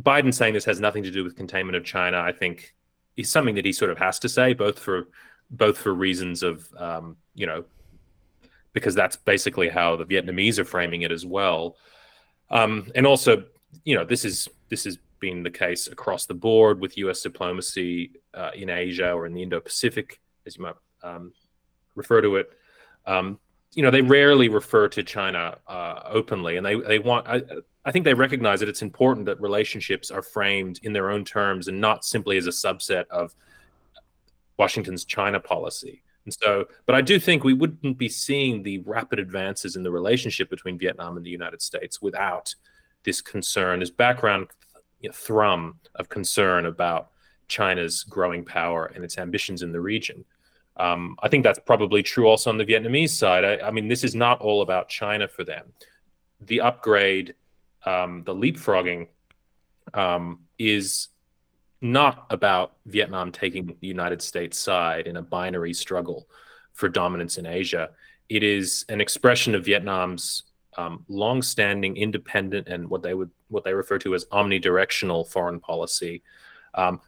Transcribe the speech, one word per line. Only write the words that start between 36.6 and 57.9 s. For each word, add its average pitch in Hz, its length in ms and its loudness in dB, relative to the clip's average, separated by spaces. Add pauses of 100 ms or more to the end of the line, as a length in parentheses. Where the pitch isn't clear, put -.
but 123 100 4
I 131 60 6
do 170 180 4
think 170 240 2
we 131 120 6
wouldn't 143 420 0
be 123 120 -4
seeing 131 540 -2
the 98 180 -6
rapid 107 380 -4
advances 95 580 -6
in 92 60 -6
the 90 80 -4
relationship 98 600 0
between 90 280 -8
Vietnam 87 380 -6
and 85 80 -12
the 87 60 -14
United 87 320 -10
States - 400 -8
without 95 520 -4 (480)
this - 200 -4
concern, 90 580 -2
this 90 100 -4
background, 117 580 2 (520)
you - 80 -12
know, - 60 -12
thrum 95 640 0 (160)
of - 140 -10
concern 92 580 0
about 82 460 -2 (340)
China's 90 560 -2
growing 87 420 -2
power 85 500 -4
and 90 100 -12
its 82 120 -12
ambitions 90 460 -6
in 87 100 -8
the 85 80 -6
region. 107 440 -6 (520)
Um, 87 460 -2
I 107 60 0
think 143 160 4
that's 101 160 4
probably 104 420 4
true 113 260 4
also 110 220 6
on 110 80 0
the 110 80 -2
Vietnamese 117 440 2
side. 92 340 4
I, 101 220 0
I 107 40 -2
mean, 110 180 -2
this 123 160 0
is 117 100 -2
not 120 280 4
all 104 180 2
about 92 300 0
China 104 360 -2
for - 180 -10
them. 78 280 -12 (680)
The 113 180 0
upgrade, 101 720 2 (520)
um, 90 380 -2